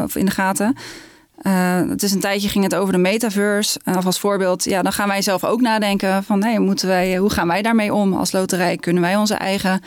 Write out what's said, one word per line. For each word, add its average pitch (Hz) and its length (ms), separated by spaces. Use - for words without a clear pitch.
of - 120
in 196 100
de 190 60
gaten. 196 440
Eh, 185 480
het - 140
is 196 80
een 196 80
tijdje 202 300
ging 196 140
het 180 120
over 190 180
de 180 60
metaverse. 208 840
En 185 200
als 185 160
voorbeeld, 190 440
ja, 190 180
dan 196 120
gaan 202 140
wij 196 140
zelf 190 220
ook 233 180
nadenken 202 640
van, 202 200
hey, 220 160
moeten 190 280
wij, 185 300
hoe 196 120
gaan 180 180
wij 175 140
daarmee 220 320
om 196 200
als 180 180
loterij? 185 460
Kunnen 175 240
wij 180 140
onze 208 200
eigen, 190 520